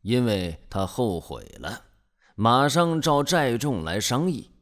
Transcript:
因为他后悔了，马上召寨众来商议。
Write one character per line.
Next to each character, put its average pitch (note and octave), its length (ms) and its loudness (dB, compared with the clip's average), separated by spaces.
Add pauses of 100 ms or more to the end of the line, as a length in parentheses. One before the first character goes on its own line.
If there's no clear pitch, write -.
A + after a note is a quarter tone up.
因 A#2+ 240 2
为 F#2 420 -2
他 F#2+ 180 -2
后 G2+ 320 -2
悔 - 240 -12 (160)
了， - 260 -10 (500)
马 B2 340 4
上 E3 320 2
召 C#3+ 220 2
寨 C#3 340 2
众 A2+ 260 -2
来 E2 160 -4
商 C3+ 320 0
议。 C3+ 200 -8 (120)